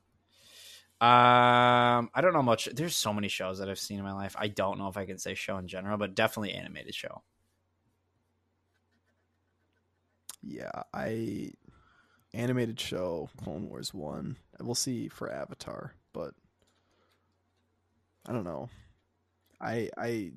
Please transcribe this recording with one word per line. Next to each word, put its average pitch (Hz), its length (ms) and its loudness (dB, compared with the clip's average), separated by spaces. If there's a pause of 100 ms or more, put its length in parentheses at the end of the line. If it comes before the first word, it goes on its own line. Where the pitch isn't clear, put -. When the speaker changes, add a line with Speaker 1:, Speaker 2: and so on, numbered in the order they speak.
(1000)
Speaker 1:
Um, 123 1120 8
I 131 80 2
don't 180 120 6
know 151 100 4
much. 117 300 4
There's 156 220 -4
so 107 180 0
many 104 160 -2
shows 95 300 -4
that 98 100 -4
I've 95 100 -6
seen 101 200 -6
in 98 40 -6
my 98 80 -4
life. 98 260 -6
I 107 120 -2
don't 98 280 0
know 98 120 -4
if 92 80 -8
I 95 80 -4
can 95 120 -8
say 92 160 -6
show 98 240 -4
in 90 120 -8
general, 98 280 -4
but 101 160 -2
definitely 110 400 0
animated - 400 -12
show. - 300 -12 (3250)
Speaker 2:
Yeah, - 420 -10 (100)
I, - 580 -6 (840)
animated 120 460 -2
show, 85 580 -4
Clone - 320 -8
Wars - 240 -10
one. 87 440 -8 (220)
We'll 120 160 -4
see 113 340 -4
for - 220 -10
Avatar, - 600 -10 (200)
but 78 200 -8 (1900)
I - 60 -8
don't 110 120 -4
know. 80 240 -8 (920)
I, 113 360 -4
I, 110 400 -4